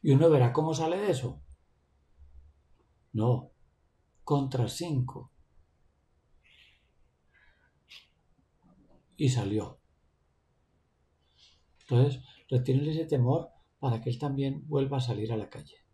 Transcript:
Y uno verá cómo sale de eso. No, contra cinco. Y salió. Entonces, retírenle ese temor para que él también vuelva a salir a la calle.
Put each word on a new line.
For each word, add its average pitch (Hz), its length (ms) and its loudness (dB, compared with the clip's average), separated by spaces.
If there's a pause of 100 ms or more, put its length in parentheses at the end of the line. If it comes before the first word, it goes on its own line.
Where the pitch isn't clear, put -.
Y 151 100 4
uno 151 180 8
verá 127 220 6
cómo 156 220 0
sale 165 240 -2
de 202 140 0
eso. 127 300 -4 (1700)
No, 123 380 0 (720)
contra 131 420 0
cinco. - 640 -6 (3750)
Y 139 140 0
salió. 107 500 -4 (2000)
Entonces, 131 420 2 (280)
retírenle 135 420 0
ese 160 140 -2
temor 139 460 0 (280)
para 117 220 -2
que - 80 -6
él 120 100 -6
también 139 480 -4
vuelva 139 300 -2
a - 20 0
salir 113 320 -4
a 113 60 -2
la 101 120 -8
calle. - 280 -20 (160)